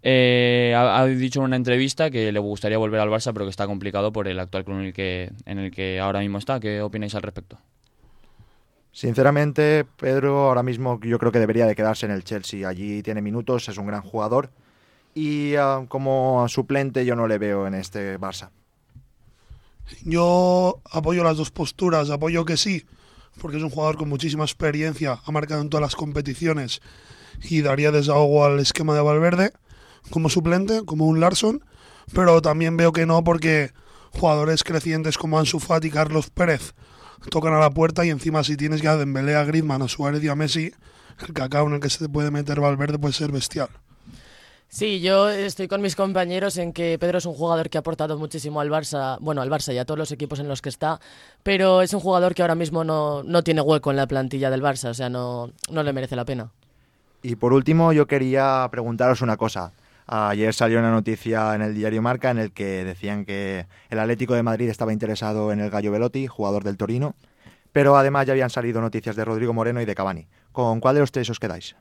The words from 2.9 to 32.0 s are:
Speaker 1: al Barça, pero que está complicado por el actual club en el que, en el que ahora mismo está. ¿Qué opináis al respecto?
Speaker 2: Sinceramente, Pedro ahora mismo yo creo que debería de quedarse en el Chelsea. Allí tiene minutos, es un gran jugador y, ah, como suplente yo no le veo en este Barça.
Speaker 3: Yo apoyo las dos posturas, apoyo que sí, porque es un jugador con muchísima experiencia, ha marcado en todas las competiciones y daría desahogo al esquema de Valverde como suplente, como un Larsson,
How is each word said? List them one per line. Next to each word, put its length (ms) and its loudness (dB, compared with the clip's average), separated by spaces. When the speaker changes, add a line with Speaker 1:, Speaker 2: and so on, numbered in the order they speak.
Speaker 1:
al 120 0
Barça, 220 -2
pero 140 -4
que 40 -6
está 180 -6
complicado 440 -2
por 140 -4
el 140 -4
actual 240 -6
club 140 -6
en 80 -4
el 60 -8
que, 380 -6
en 140 -8
el 100 -6
que 300 -6
ahora 180 -2
mismo 200 -4
está. 200 -4
¿Qué 240 -4
opináis 320 -6
al 80 -6
respecto? 380 -14
Speaker 2:
Sinceramente, 960 2
Pedro 520 2
ahora 160 2
mismo 360 -2
yo 200 0
creo 100 2
que 80 2
debería 280 4
de 100 2
quedarse 300 -2
en 60 -4
el 120 -6
Chelsea. 440 -8
Allí 360 -6
tiene 180 -4
minutos, 460 -4
es 100 -10
un 80 -8
gran 160 -6
jugador 480 -2
y, 400 -2
ah, 320 0
como 640 0
suplente 580 -2
yo 80 0
no 140 0
le 100 0
veo 300 -2
en 60 -4
este 440 -8
Barça. 320 -10
Speaker 3:
Yo 760 4
apoyo 320 0
las 140 4
dos 160 -4
posturas, 580 0
apoyo 340 -2
que 120 -2
sí, 280 -2
porque 160 -8
es 60 -4
un 80 -4
jugador 260 0
con 120 -6
muchísima 360 -2
experiencia, 800 -2
ha 80 -6
marcado 300 -2
en 80 -4
todas 100 0
las 160 -2
competiciones 840 -4
y 140 2
daría 300 2
desahogo 520 6
al 140 4
esquema 360 0
de 60 4
Valverde 520 4
como 180 0
suplente, 560 2
como 220 0
un 140 4
Larsson, 440 2